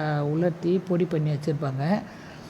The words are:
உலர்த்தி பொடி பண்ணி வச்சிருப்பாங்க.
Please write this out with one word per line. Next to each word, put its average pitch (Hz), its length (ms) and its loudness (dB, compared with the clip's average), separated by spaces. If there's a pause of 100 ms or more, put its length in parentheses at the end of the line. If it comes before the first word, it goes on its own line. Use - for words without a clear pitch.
(280)
உலர்த்தி 170 540 2
பொடி 180 260 2
பண்ணி 156 240 0
வச்சிருப்பாங்க. 143 520 -2 (680)